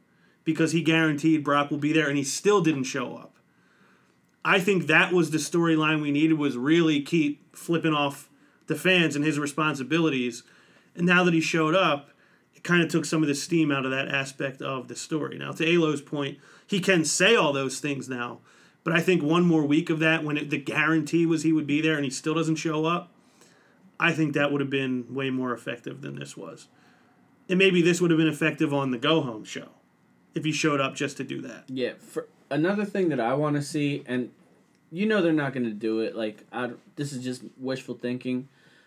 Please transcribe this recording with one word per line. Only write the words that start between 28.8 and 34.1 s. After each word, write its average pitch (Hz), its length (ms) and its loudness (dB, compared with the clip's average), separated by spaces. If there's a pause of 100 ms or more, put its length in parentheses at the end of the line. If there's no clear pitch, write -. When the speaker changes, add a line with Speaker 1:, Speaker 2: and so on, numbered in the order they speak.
Speaker 1:
the 120 60 -4
go-home 131 460 0
show - 260 -14 (680)
if 151 80 -6
he 156 80 0
showed 143 280 0
up 135 140 -2
just 139 220 -6
to 131 80 -8
do 131 180 -8
that. 120 260 -16
Speaker 2:
Yeah, 127 300 -4
for, - 300 -12 (220)
another 185 340 0
thing 196 240 -2
that 139 120 0
I 117 140 0
wanna 147 280 0
see, 143 440 -4
and 123 240 -4 (600)